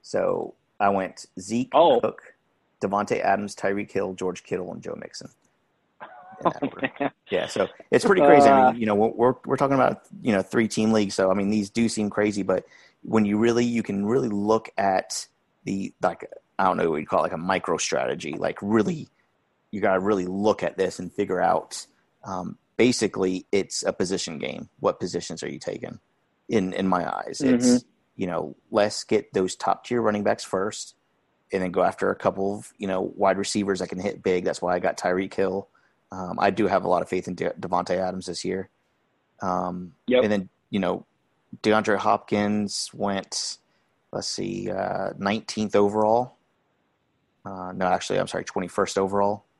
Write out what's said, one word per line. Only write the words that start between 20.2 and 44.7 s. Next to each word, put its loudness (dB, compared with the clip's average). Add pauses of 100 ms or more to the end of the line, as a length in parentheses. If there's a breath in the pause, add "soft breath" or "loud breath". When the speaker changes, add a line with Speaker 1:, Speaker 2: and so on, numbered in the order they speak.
Speaker 1:
look 0
at -2
this -2
and -10
figure -2
out, -2 (380)
um, -8 (200)
basically, 2
it's -2
a 0
position -4
game. -8 (120)
What 0
positions -6
are -6
you -10
taking? -10 (500)
In, 0
in -2
my 0
eyes, -8
it's, 4
Speaker 2:
Mm-hmm. 4 (280)
Speaker 1:
you -4
know, -4 (160)
let's 2
get 0
those 0
top-tier -2
running 0
backs 0
first, -6 (580)
and -2
then -4
go 2
after 0
a 0
couple -2
of, -18
you -6
know, -2
wide 2
receivers 0
that -4
can -8
hit -6
big. 2
That's -2
why 0
I 0
got -2
Tyreek -2
Hill. -2 (440)
Um, -8
I 4
do 0
have 2
a -2
lot 2
of -8
faith -4
in -6
De-, -4
Davante -4
Adams -4
this -10
year. -6 (720)
Um, -4 (120)
Speaker 2:
Yep. 4
Speaker 1:
and 2
then, -2 (220)
you -2
know, -2 (560)
DeAndre 4
Hopkins 0
went, -6 (540)
let's -6
see, -6